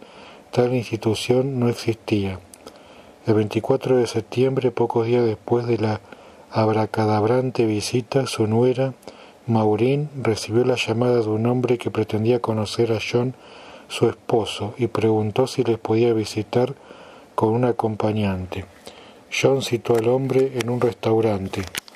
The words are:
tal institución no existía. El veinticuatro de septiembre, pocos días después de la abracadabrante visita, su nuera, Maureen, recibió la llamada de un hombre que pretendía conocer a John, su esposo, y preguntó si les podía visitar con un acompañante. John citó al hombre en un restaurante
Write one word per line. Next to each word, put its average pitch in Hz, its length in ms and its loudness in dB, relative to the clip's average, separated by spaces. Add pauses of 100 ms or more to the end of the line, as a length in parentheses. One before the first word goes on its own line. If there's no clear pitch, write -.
(520)
tal 123 240 2
institución 123 840 0
no 120 100 2
existía. 104 680 -2 (880)
El 113 80 2
veinticuatro 110 640 0
de 120 80 2
septiembre, 127 640 0
pocos 117 380 0
días 120 180 2
después 117 400 -2
de 117 140 0
la 107 220 -2 (500)
abracadabrante 110 1120 0
visita, 117 640 -2
su - 180 -2
nuera, 127 480 2 (540)
Maureen, 117 600 2 (120)
recibió 113 440 0
la 127 100 2
llamada 120 460 0
de 107 80 0
un 110 180 0
hombre 123 320 0
que 113 100 -6
pretendía 110 520 0
conocer 110 500 -2
a 107 80 0
John, 123 340 -2 (540)
su - 200 0
esposo, 110 720 -2
y 123 100 0
preguntó 107 600 0
si - 160 -2
les 113 160 0
podía 113 340 2
visitar 110 640 -2 (580)
con 110 200 2
un 123 120 2
acompañante. 104 1000 -2 (640)
John 135 320 2
citó 117 320 0
al 113 140 2
hombre 131 420 2 (100)
en 113 80 -4
un 123 120 0
restaurante 110 800 0 (340)